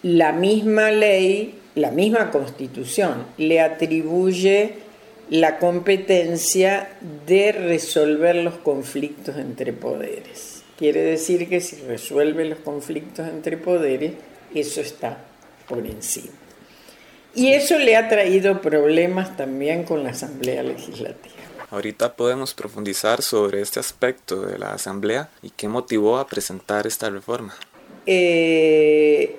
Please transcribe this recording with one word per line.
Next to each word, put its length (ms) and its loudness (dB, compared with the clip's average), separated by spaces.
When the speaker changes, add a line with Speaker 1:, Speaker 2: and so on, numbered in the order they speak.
Speaker 1:
la 300 4
misma 580 2
ley, 680 2
la 160 0
misma 400 2
Constitución, 960 -4
le 240 2
atribuye 1120 2
la 300 2
competencia 1300 2
de 260 4
resolver 840 2
los 180 -2
conflictos 840 -6
entre 360 -6
poderes. 880 -10
Quiere 240 2
decir 460 0
que 120 0
si 160 -12
resuelve 680 -2
los 160 -6
conflictos 680 -10
entre 280 -6
poderes, 560 0
eso 260 -4
está 440 -10
por 160 -6
encima. 480 -10
Y 180 4
eso 260 4
le 160 6
ha 140 4
traído 540 4
problemas 720 2
también 480 -4
con 180 -4
la 80 -4
Asamblea 520 -6
Legislativa. 720 -12
Speaker 2:
Ahorita 440 -4
podemos 400 -2
profundizar 680 -4
sobre 400 0
este 180 -6
aspecto 680 -4
de 120 -8
la 140 -8
Asamblea 560 -4
y 80 -18
qué 180 -10
motivó 480 0
a 100 -4
presentar 600 -6
esta 240 -6
reforma. 440 -8
Speaker 1:
Eh, 1300 4